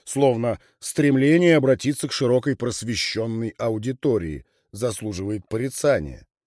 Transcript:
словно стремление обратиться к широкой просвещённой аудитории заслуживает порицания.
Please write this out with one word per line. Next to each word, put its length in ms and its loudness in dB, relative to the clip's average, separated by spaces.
словно 540 0
стремление 760 4
обратиться 520 2
к 40 -8
широкой 440 0
просвещённой 1000 -4
аудитории 840 -2
заслуживает 760 -6
порицания. 760 -2